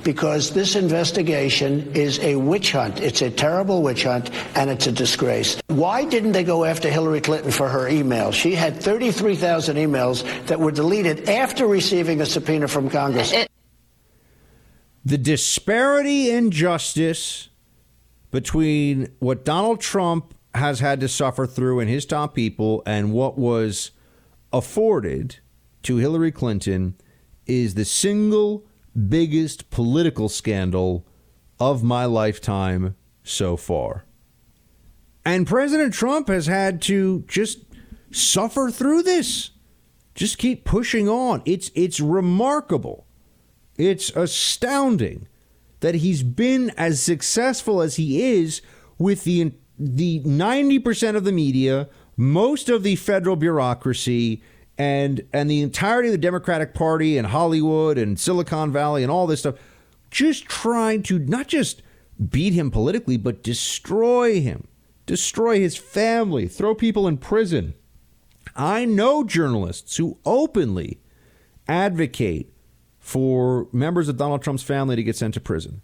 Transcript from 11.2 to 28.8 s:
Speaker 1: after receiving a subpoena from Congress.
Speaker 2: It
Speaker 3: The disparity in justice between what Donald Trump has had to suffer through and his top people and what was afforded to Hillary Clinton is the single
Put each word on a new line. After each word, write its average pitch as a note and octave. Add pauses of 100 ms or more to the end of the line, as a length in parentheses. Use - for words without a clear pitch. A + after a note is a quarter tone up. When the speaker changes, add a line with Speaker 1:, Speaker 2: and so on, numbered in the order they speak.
Speaker 1:
after B3+
receiving F3
a D3+
subpoena D3
from C3+
Congress. C3+
Speaker 2:
It A3 (1600)
Speaker 3:
The C3+
disparity C4+
in A#3
justice D#3+ (840)
between C#3+ (120)
what B2+
Donald G3
Trump E3+ (200)
has C3+
had C#3
to C3+
suffer C3
through B2+
and A2
his C#3
top D3
people A2
and G#2
what C3+
was A#2 (600)
afforded B2+ (420)
to B2
Hillary D#3+
Clinton F#2+ (500)
is A#2+
the G#2+
single G#3 (440)